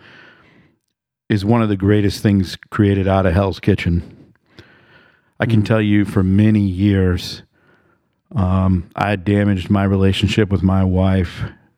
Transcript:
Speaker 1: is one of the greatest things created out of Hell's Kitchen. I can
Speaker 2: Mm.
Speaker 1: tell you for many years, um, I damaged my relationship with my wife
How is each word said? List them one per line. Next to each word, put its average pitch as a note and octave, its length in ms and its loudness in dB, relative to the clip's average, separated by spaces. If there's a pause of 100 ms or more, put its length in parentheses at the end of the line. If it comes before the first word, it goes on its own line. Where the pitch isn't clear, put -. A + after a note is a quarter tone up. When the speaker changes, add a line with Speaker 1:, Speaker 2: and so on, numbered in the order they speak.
(1300)
Speaker 1:
is G2+ 160 -2
one A2+ 180 2
of G#2+ 60 -2
the G2+ 80 0
greatest G2+ 460 0
things G2 340 0 (140)
created G2 360 0
out F#2+ 200 2
of F2+ 60 0
Hell's G2 280 0
Kitchen. F2 420 0 (1400)
I B2+ 80 -2
can A2+ 160 2
Speaker 2:
Mm. G2+ 40 -2
Speaker 1:
tell A2 140 0
you G#2 240 2
for G2 200 -2
many G#2+ 360 2
years, F#2+ 840 0 (920)
um, F#2 640 0
I G2+ 200 -2
damaged G2+ 540 -2
my G2+ 140 0
relationship G2 640 0
with F#2+ 120 -2
my F#2+ 220 0
wife F#2 600 -2 (340)